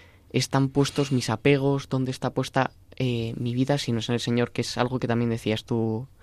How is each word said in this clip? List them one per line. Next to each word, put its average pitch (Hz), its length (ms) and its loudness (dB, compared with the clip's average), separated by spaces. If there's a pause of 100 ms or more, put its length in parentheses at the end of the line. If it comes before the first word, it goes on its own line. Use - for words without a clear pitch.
(300)
están 135 400 2
puestos 139 420 0
mis 123 160 0
apegos? 139 600 2
¿Dónde 131 200 0
está 131 200 -4
puesta, 131 400 0 (260)
eh, 117 400 -2
mi 120 160 -2
vida 131 240 2
si 131 160 -2
no 117 60 0
es 110 100 -4
en 123 60 0
el 113 60 0
Señor? 120 300 0
Que - 120 -4
es - 160 -6
algo 123 200 0
que 127 80 -4
también 120 220 0
decías 113 360 -2
tú 113 440 -2 (140)